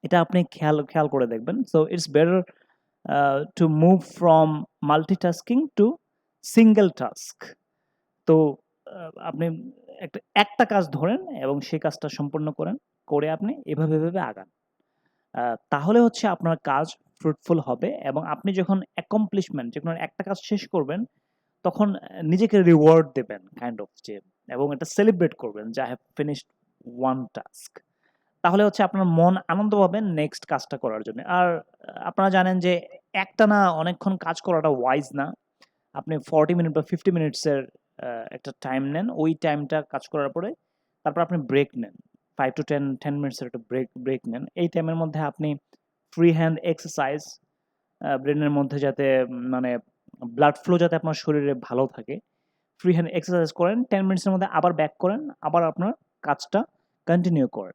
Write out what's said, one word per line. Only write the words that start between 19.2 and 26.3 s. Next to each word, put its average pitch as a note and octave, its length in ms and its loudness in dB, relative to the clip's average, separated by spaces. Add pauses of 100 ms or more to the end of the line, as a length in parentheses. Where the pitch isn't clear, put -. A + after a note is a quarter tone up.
যখন E3 160 -6
একটা E3 320 -8
কাজ G3 200 -6
শেষ - 240 -4
করবেন, E3 360 -4 (600)
তখন, G3+ 320 0
আহ, - 260 -14
নিজেকে F#3 420 4
রিওয়ার্ড D#3+ 520 8
দেবেন G#2 400 -8
kind A#2+ 220 -10
of G#2 100 -10 (160)
যে, G#2 160 -14 (280)
এবং C#3 260 -2
এটা C#3 120 -8
সেলিব্রেট F#3 480 2
করবেন G#2+ 380 -10
যে, B2 100 -6
"I C3 40 -2
have - 360 -10
finished D3 260 -6 (520)